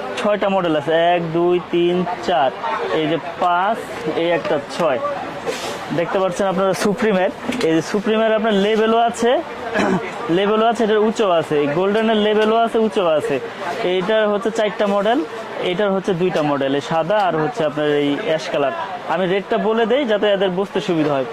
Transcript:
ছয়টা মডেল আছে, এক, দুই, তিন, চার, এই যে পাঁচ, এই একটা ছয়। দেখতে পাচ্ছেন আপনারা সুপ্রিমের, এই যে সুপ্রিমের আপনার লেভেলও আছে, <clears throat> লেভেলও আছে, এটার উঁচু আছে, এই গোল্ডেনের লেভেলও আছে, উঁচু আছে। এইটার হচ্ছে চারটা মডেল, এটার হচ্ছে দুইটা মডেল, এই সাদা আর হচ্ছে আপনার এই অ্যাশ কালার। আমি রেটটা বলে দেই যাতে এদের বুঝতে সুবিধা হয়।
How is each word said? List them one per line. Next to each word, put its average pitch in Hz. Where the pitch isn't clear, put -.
ছয়টা 208
মডেল 175
আছে, 151
এক, 170
দুই, 175
তিন, 175
চার, 151
এই 160
যে 160
পাঁচ, 190
এই 165
একটা 170
ছয়। 147
দেখতে 170
পাচ্ছেন 190
আপনারা 190
সুপ্রিমের, 202
এই 160
যে 160
সুপ্রিমের 220
আপনার 220
লেভেলও 220
আছে, 233
<clears throat> -
লেভেলও 202
আছে, 233
এটার 214
উঁচু 214
আছে, 156
এই 147
গোল্ডেনের 202
লেভেলও 214
আছে, 226
উঁচু 220
আছে। 151
এইটার 190
হচ্ছে 208
চারটা 214
মডেল, 208
এটার 185
হচ্ছে 190
দুইটা 165
মডেল, 139
এই 143
সাদা 165
আর 180
হচ্ছে 156
আপনার 151
এই 143
অ্যাশ 160
কালার। 139
আমি 175
রেটটা 196
বলে 220
দেই 262
যাতে 208
এদের 196
বুঝতে 190
সুবিধা 156
হয়। 135